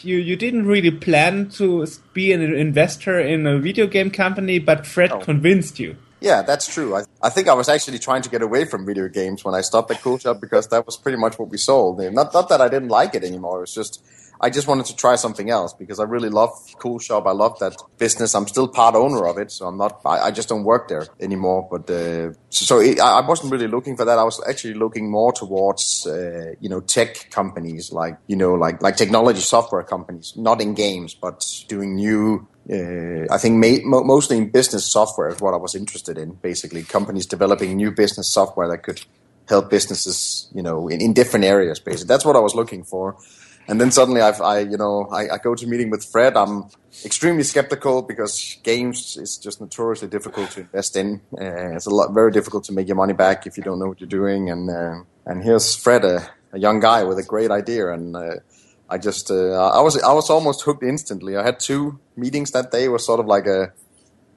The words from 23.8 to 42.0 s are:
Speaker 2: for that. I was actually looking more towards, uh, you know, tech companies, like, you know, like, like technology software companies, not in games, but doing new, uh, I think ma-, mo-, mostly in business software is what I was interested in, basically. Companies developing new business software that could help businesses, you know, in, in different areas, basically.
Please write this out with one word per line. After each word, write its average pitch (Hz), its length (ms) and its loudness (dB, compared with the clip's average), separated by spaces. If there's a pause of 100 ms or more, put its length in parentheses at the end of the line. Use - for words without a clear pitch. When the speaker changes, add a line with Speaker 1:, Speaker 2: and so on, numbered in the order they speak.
Speaker 2:
for 120 100 -2
that. 117 120 4
I 113 60 4
was 113 260 -2
actually 117 240 -8
looking 107 380 -4
more 110 200 2
towards, 98 760 -4
uh, 85 520 -8
you 101 100 -10
know, 92 100 -6
tech - 500 -2
companies, 85 640 -6
like, 82 260 -6 (100)
you 101 80 -2
know, 92 200 2
like, 82 260 0
like 95 140 2
technology 113 460 4
software 104 420 0
companies, 90 520 -10
not 113 240 0
in 107 140 -2
games, 95 400 -4
but - 320 -10 (220)
doing 98 280 -6
new, 107 500 0 (240)
uh, 85 640 -6
I 98 40 2
think 113 180 2
ma-, 117 320 4
mo-, 127 160 4
mostly 135 340 4
in 107 120 0
business 113 420 2
software 107 380 0
is 87 100 -10
what 98 140 0
I 87 40 -2
was 90 180 -8
interested 95 420 -10
in, 80 140 -10
basically. 85 520 -8
Companies 101 420 -4
developing 95 520 0
new 104 140 0
business 101 420 0
software 95 340 0
that 85 160 -6
could - 180 -10 (460)
help 98 220 4
businesses, - 840 -2
you 98 80 -8
know, 82 280 -4
in, 85 100 -4
in 113 140 2
different 117 320 4
areas, 95 340 2
basically. 87 280 -8